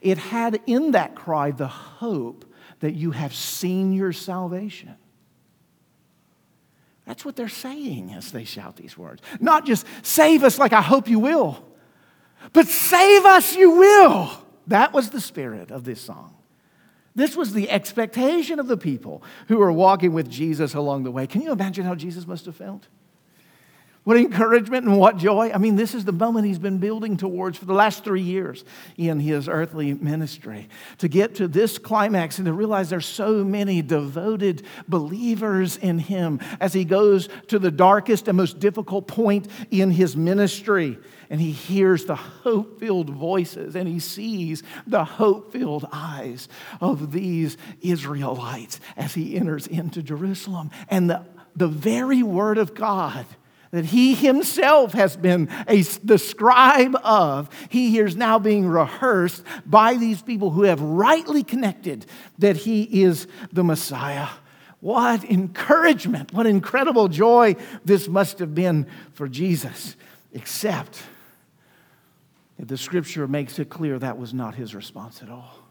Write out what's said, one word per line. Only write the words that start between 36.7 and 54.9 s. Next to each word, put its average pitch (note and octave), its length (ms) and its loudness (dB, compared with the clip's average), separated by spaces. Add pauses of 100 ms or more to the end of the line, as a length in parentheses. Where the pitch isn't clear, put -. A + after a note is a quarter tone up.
he F#3+ 140 -2
goes G3 440 2 (180)
to A3 100 -2
the F#3 140 0
darkest G3 560 2
and F#3+ 100 0
most F3+ 220 -2
difficult G3 480 -4
point G#3 400 -2 (240)
in F#3+ 180 0
his E3+ 260 2
ministry. F3+ 840 -2 (320)
And D3+ 100 -4
he D#3+ 100 -4
hears F#3 540 0
the D#3 80 -6
hope-filled G3+ 960 -4
voices E3 640 -6
and F#3 120 -6
he E3+ 120 -6
sees F#3 600 -8 (240)
the G#3 180 0
hope-filled G3 880 -2
eyes C#3 560 -14 (320)
of D#3 320 -4
these E3+ 460 -4 (240)
Israelites C3+ 960 -6 (160)
as C#3+ 200 -10
he D#3+ 200 -8
enters D#3 300 -4
into E3 380 -8
Jerusalem. E3+ 680 -8 (200)
And F3+ 200 2
the, E3 160 -4 (300)
the F3 120 0
very A#3+ 540 -2
word G#3 380 0
of G3+ 160 -2
God F#3+ 500 -4 (460)
that E3+ 140 -4
he B3 280 4
himself C#4 800 4